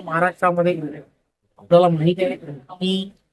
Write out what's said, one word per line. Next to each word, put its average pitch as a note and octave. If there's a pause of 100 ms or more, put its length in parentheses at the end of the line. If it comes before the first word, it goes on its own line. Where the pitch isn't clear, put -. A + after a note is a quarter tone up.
महाराष्ट्रामध्ये F3 (760)
आपल्याला F3
माहिती F3
आहे D3
की F#3 (220)